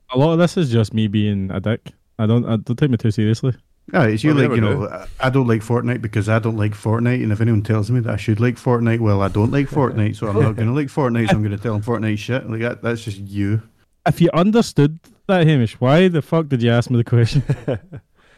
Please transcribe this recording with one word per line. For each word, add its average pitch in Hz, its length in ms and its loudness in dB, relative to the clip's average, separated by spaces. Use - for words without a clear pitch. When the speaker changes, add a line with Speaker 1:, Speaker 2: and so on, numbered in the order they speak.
Speaker 1:
a 127 60 -2
lot 160 140 2
of 165 60 2
this 175 160 0
is 156 160 0
just 113 220 0
me 110 140 0
being 101 440 -2
a 95 80 -6
dick. 104 320 -4
I 110 80 0
don't, 117 180 2
I 110 120 -2
don't 117 200 -6
take 151 120 0
me 123 80 2
too 110 140 0
seriously. 113 420 0
Speaker 2:
Yeah, 165 120 4
it's 107 180 0
you, 151 100 4
Speaker 3:
Well, 143 100 2
we 123 40 2
Speaker 2:
like, 120 80 0
you 113 60 2
Speaker 3:
never 107 180 2
Speaker 2:
know, 101 80 -4
Speaker 3:
do. - 60 -12
Speaker 2:
I, 90 140 -14
I - 20 2
don't 131 180 2
like 113 140 0
Fortnite 120 400 -2
because 107 280 -4
I 110 100 2
don't 110 180 -2
like 107 140 0
Fortnite, 120 500 0
and 113 120 -2
if 104 80 -2
anyone 113 200 2
tells 110 300 -2
me 127 80 2
that 110 140 -2
I - 40 -2
should 104 220 0
like 120 160 0
Fortnite, 117 460 0
well, 101 200 2
I 98 60 2
don't 104 240 0
like 139 160 0
Fortnite, 113 480 -2
so 110 140 -6
I'm 101 120 0
not 110 140 2
Speaker 3:
<laughs> - 0 -
Speaker 2:
gonna 110 180 -2
like 143 140 -2
Fortnite, 117 420 -2
so - 60 2
I'm 107 80 0
gonna 101 140 -4
tell 110 160 -4
them 104 100 -4
Fortnite 107 340 -2
shit. 117 320 -6
Like, 113 120 -6
that, 120 200 -6
that's 117 220 -4
just 101 160 -10
you. 101 420 -2
Speaker 1:
If 156 140 0
you 170 120 6
understood 165 640 2
that, 185 180 4
Hamish, 135 360 2
why 156 260 6
the 165 140 0
fuck 165 260 -2
did 127 160 0
you 117 80 4
ask 117 180 2
me 127 80 0
the 117 60 2
question? 117 400 2
Speaker 3:
<laughs> 123 240 -6